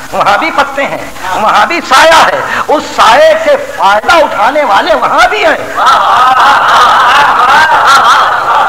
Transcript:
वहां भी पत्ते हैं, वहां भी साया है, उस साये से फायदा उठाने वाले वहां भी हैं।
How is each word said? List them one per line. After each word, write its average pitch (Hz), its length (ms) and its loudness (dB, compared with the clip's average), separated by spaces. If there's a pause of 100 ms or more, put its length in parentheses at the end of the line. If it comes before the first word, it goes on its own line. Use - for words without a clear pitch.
(140)
वहां 190 240 0
भी 320 120 -4
पत्ते 277 320 -4
हैं, 160 220 -8 (380)
वहां 208 240 0
भी 220 140 -4
साया 311 360 2
है, - 440 -2 (100)
उस - 260 -4
साये 294 340 4 (140)
से 294 120 2
फायदा 208 600 -2
उठाने 269 480 0
वाले 240 300 0
वहां 262 340 0
भी 403 140 -4
हैं। 294 160 0 (3000)